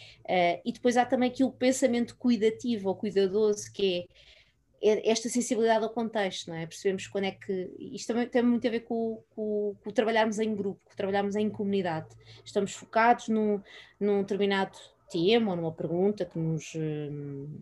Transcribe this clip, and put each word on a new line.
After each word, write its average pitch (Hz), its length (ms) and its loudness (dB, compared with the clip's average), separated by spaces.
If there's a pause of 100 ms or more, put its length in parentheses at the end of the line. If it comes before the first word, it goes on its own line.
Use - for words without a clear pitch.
(280)
Eh, 175 360 2
e 233 80 -2
depois 240 260 0
há 247 80 4
também 247 260 2
aqui 269 120 0
o 254 80 2
pensamento 247 640 0
cuidativo 220 760 0
ou 185 60 0
cuidadoso, 202 760 0
que 180 340 0 (720)
é, 208 80 4 (180)
é - 20 6
esta 226 180 0
sensibilidade 226 560 2
ao 226 60 -2
contexto, 220 600 -4
não 165 60 -8
é? 165 100 -6
Percebemos 190 400 -4
quando 196 180 -4
é 190 60 -2
que, 185 480 -6
isto - 280 -12
também 240 200 -2
tem 254 160 2
muito 240 240 2
a - 20 0
ver 226 120 -2
com, 226 420 -4 (120)
com, 208 480 -4
com 214 60 -10
o - 40 -6
trabalharmos 220 460 2
em 220 160 0
grupo, 196 300 -4
com - 80 -20
o - 20 -20
trabalharmos 202 400 -2
em 214 140 0
comunidade. 196 580 -2 (380)
Estamos 196 280 -2
focados 233 560 2
num, 214 300 2 (400)
num 202 220 2
determinado 196 560 0 (340)
tema 208 400 4
ou 175 60 -2
numa 165 160 -2
pergunta 185 520 0
que 175 120 -10
nos, 160 380 -4
hum, 147 880 -8